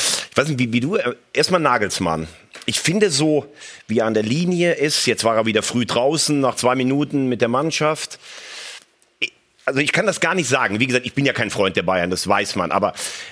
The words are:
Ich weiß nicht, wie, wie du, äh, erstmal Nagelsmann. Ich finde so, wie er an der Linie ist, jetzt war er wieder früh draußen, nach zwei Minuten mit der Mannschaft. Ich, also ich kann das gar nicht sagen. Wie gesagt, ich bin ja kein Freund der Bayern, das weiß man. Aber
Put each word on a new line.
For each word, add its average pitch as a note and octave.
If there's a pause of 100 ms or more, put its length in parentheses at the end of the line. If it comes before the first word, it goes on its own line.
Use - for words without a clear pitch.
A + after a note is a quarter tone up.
(300)
Ich -
weiß C3+
nicht, C3+
wie, A#2+
wie A#2+
du, E3
äh, B2 (180)
erstmal E3+
Nagelsmann. F#2+ (380)
Ich -
finde G3+
so, D3 (360)
wie A2
er A2
an A2
der A2
Linie E3+
ist, D3
jetzt A2
war A2+
er A2
wieder G#2+
früh A#2
draußen, C#3+
nach B2+
zwei B2
Minuten C3+
mit A#2+
der A#2
Mannschaft. D3+ (1000)
Ich, - (320)
also C#3
ich D3
kann F#3+
das F#3+
gar E3+
nicht E3
sagen. A#2
Wie B2+
gesagt, B2
ich -
bin C#3+
ja B2+
kein A2
Freund F#2+
der G2
Bayern, F2+
das F#2
weiß G2+
man. E2+
Aber F#2 (380)